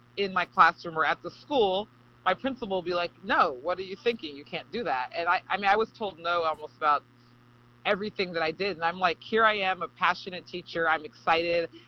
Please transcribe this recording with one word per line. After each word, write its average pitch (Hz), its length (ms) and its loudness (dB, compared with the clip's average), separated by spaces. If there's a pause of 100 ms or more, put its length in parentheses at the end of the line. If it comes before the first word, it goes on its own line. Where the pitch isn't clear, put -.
(160)
in 196 160 -2
my 180 120 0
classroom 170 520 4
or 156 80 2
at 147 180 0
the 175 80 -8
school, 208 580 0 (360)
my 185 100 2
principal 233 420 -4
would 180 80 -4
be 180 100 -2
like, 175 180 -2 (120)
"No, 196 380 2
what 180 160 -4
are 190 40 -10
you 190 140 -10
thinking? 233 400 -4
You 143 80 -16
can't 131 260 -12
do 220 140 -6
that." 131 320 -4
And 170 120 -2
I, 180 200 2
I 185 80 0
mean, 196 80 -4
I 196 120 6
was 220 200 0
told 190 220 -8
no 170 240 0
almost 151 340 -4
about 147 260 2 (840)
everything 196 480 -2
that 165 80 0
I 160 80 0
did. 180 260 -4
And 165 80 -6
I'm 170 140 -2
like, 180 240 2
"Here 226 220 2
I 214 100 4
am, 185 260 -2
a 165 80 -6
passionate 175 580 -2
teacher. 170 420 -4
I'm 156 180 0
excited. 170 640 0 (180)